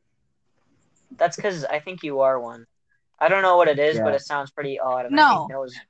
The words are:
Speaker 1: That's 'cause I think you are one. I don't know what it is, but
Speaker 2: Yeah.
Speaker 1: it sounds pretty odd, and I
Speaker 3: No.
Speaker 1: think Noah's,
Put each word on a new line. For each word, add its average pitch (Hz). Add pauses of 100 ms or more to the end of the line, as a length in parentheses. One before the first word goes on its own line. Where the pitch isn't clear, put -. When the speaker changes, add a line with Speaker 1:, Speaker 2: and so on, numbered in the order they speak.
(1160)
Speaker 1:
That's 165
'cause 180
I 151
think 185
you 143
are 135
one. 117 (540)
I 156
don't 196
know 185
what 170
it 143
is, 151
but -
Speaker 2:
Yeah. 139
Speaker 1:
it 139
sounds 143
pretty 139
odd, 127
and 123
I 302
Speaker 3:
No. 247
Speaker 1:
think 156
Noah's, 135 (100)